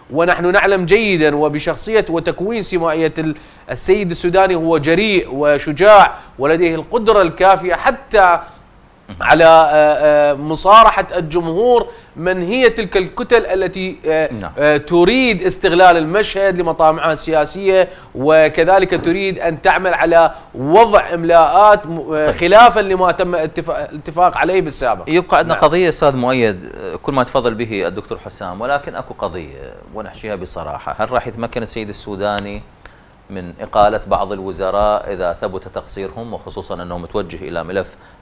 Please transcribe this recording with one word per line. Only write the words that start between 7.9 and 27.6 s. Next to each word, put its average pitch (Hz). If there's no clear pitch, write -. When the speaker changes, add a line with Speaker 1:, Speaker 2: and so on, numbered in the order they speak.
Speaker 1:
على، 151
آه، 160
آه، 151
مصارحة 190
الجمهور 175
من 180
هي 233
تلك 208
الكتل 214
التي، 185
آه، 156
Speaker 2:
نعم. 98
Speaker 1:
آه، 147
تريد 180
استغلال 180
المشهد 190
لمطامعها 160
السياسية، 175
وكذلك 160
تريد 190
أن 165
تعمل 180
على 165
وضع 175
إملاءات 170
م-، 165
آه، 151
Speaker 2:
طيب. 151
Speaker 1:
خلافًا 214
لما 185
تم 180
اتفا-، 156
الاتفاق 165
عليه 175
بالسابق. 131
Speaker 2:
يبقى 170
عندنا 165
Speaker 1:
نعم. 107
Speaker 2:
قضية 170
أستاذ 147
مؤيد، 120
آه، 87
كل -
ما 131
تفضل 120
به 107